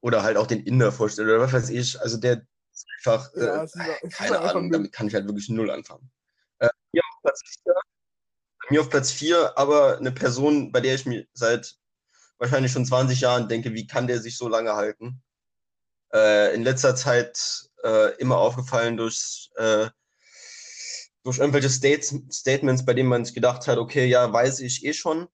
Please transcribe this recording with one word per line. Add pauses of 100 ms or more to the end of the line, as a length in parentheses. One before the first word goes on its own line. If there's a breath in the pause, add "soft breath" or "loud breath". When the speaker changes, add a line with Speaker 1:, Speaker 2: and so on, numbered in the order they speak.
Speaker 1:
Oder
halt
auch
den
Inder
vorstellt,
oder
was
weiß
ich.
Also
der (520)
einfach,
Speaker 2:
Ja,
Speaker 1:
äh,
Speaker 2:
es
ist
auch,
es
ist
Speaker 1:
keine
Speaker 2:
auch
einfach
Speaker 1:
Ahnung,
Speaker 2:
Müll.
Speaker 1:
damit
kann
ich
halt
wirklich
null
anfangen. (480)
Äh,
bei (200)
mir
auf
Platz
vier, (840)
bei
mir
auf
Platz
vier,
aber
eine
Person,
bei
der
ich
mir
seit (600 soft breath)
wahrscheinlich
schon
zwanzig
Jahren
denke,
wie
kann
der
sich
so
lange
halten? (920)
Äh,
in
letzter
Zeit, (160)
äh,
immer
aufgefallen
durch,
äh, (1400 loud breath)
durch
irgendwelche
States-, (180)
Statements,
bei
denen
man
sich
gedacht
hat,
okay,
ja,
weiß
ich
eh
schon.